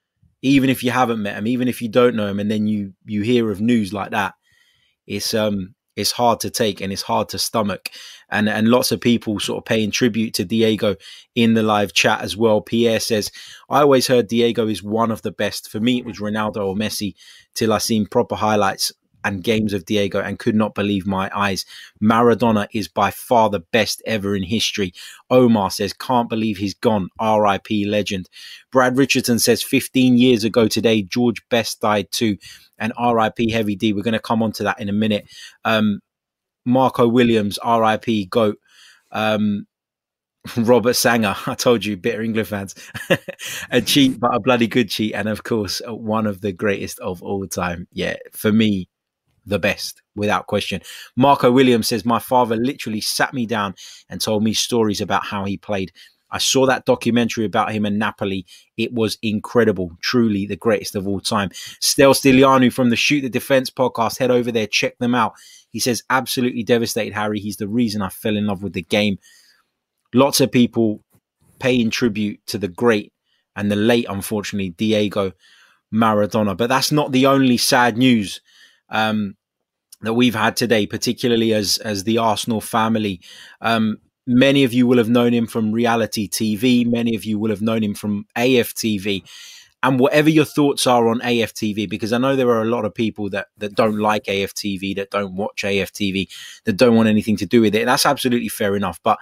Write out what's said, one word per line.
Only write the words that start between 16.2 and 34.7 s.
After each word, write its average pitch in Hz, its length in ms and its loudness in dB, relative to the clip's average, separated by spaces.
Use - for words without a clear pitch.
Ronaldo 107 440 -4
or 95 120 -2
Messi 107 380 -4
till 110 180 0
I 104 60 2
seen 107 280 0
proper 104 300 -2
highlights 104 560 0
and 95 200 -6
games 110 280 0
of 98 120 -4
Diego 101 360 -2
and 95 160 -6
could 110 200 -2
not 107 180 0
believe 101 320 -2
my 95 260 -2
eyes. 98 320 -2
Maradona 113 680 2
is 104 160 -6
by 104 240 0
far 110 380 2
the 98 100 -4
best - 440 -2
ever 101 300 -4
in 95 80 -2
history." 98 500 -4
Omar 113 400 4
says, 98 220 -4
"Can't 120 360 -2
believe 110 280 -2
he's 98 180 -4
gone. 104 340 0
R 107 280 2
I 95 120 2
P 104 260 -4
legend." 101 440 -2
Brad 127 240 4
Richardson 127 420 2
says, 110 240 2
"Fifteen 127 540 2
years 123 260 4
ago 113 240 2
today, 110 360 0
George 120 480 -2
Best 117 300 -2
died 104 300 0
too. 107 280 -2
And 110 180 -6
R 120 240 0
I 110 80 2
P 113 240 -2
Heavy 104 240 -2
D." 107 160 0
We're 101 100 -4
gonna 110 160 -2
come 113 240 -2
on 110 100 -2
to - 120 -8
that 98 160 -2